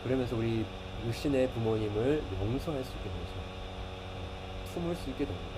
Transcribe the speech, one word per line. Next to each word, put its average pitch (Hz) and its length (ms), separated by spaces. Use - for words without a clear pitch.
그러면서 127 320
우리 113 280
육신의 131 420
부모님을 113 720
용서할 131 440
수 - 80
있게 - 180
되죠. - 1600
품을 170 220
수 - 140
있게 143 160
됩니다. 85 320